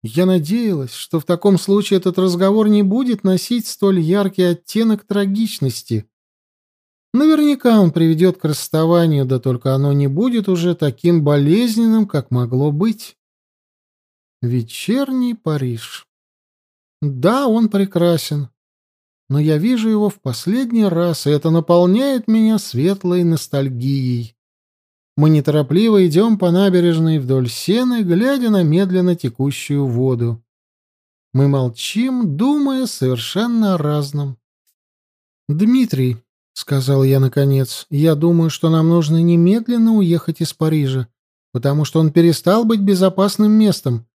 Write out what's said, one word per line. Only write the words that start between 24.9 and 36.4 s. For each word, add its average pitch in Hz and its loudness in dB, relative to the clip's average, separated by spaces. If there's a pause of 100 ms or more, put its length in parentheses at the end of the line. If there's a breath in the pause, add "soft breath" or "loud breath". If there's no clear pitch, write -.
Мы 151 4
неторопливо 156 2
идём 202 2
по 185 0
набережной 175 2
вдоль 127 -2
Сены, 233 -2
глядя 233 0
на 196 2
медленно 180 0
текущую 139 -4
воду. 120 -2 (920)
Мы 139 2
молчим, 156 -2
думая 269 0
совершенно 196 -2
о 175 -2
разном. 143 -4 (1120)
«Дмитрий», — 147 0 (300)